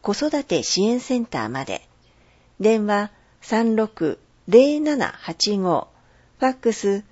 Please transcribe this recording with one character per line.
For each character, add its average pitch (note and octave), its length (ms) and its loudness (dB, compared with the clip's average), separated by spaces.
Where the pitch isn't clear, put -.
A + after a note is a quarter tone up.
子 G3+ 120 -2
育 D4+ 320 -2
て D3+ 180 -2
支 - 200 -2
援 A#3 180 0
セ B3+ 180 -4
ン A#3 80 -4
タ C#3 140 -6
ー A2 100 -4
ま C3 160 -8
で。 F#2+ 160 -8
電 G#3+ 260 2
話、 G#3 240 -2
三 A3+ 340 0
六 G#3 420 -2
零 C#4 320 6
七 D4 320 -2
八 - 460 -4
五、 F3 300 0
フ C4 80 0
ァ C4 40 2
ッ C4 40 -4
ク A#3 180 0
ス、 G3+ 400 -2